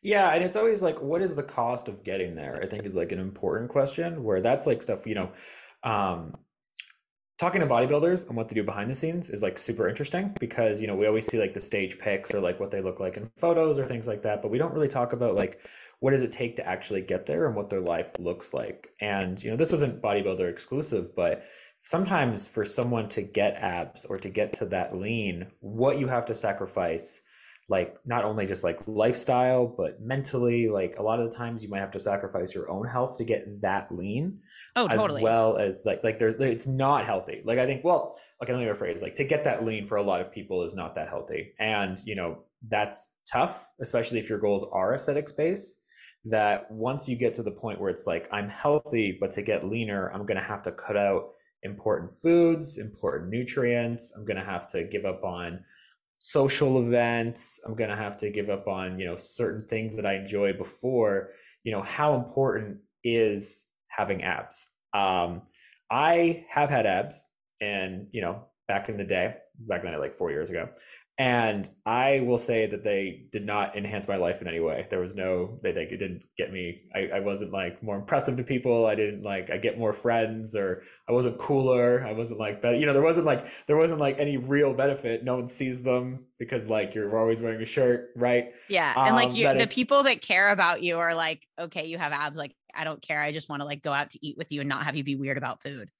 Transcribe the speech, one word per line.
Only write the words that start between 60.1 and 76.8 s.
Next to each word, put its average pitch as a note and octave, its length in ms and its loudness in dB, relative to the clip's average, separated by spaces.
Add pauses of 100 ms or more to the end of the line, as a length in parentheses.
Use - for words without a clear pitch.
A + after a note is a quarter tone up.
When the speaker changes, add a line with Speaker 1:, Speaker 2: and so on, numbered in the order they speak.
Speaker 1:
enjoy G2 380 0
before," G#2 760 0 (320)
you A#2 80 -4
know, G2+ 120 -2
how D3+ 340 2
important A#2 640 0 (260)
is A2 600 2 (200)
having G2 380 -2
abs? - 440 -6 (260)
Um, F#2 480 2 (480)
I E3+ 580 4
have D3 220 2
had C3 160 4
abs G2+ 380 0 (360)
and, G2 500 -4
you A#2 100 -4
know, F#2+ 260 -4 (200)
back G2 220 -2
in A2 80 -4
the G2+ 80 -4
day, F#2 320 0 (240)
back F#2+ 240 -4
then, E2 160 -6
like, C#2 160 -4
four E2+ 160 -2
years D2+ 180 -4
ago. E2+ 200 -6 (480)
And A#2 520 2 (160)
I C3 340 4
will B2 160 2
say A2+ 300 2
that G2+ 180 -6
they G2 480 -2
did G2+ 140 -6
not G#2 280 -2
enhance G2+ 320 -4
my G2 100 0
life F2 260 0
in F2+ 60 -8
any E2 120 -2
way. D#2+ 300 -2
There F#2+ 100 -2
was F2+ 140 -4
no, F#2 480 -2
they, - 100 -2
they, E2 120 -2
it F2+ 120 -10
didn't F#2 280 -8 (120)
get F2+ 160 -6
me. F2+ 300 -8 (120)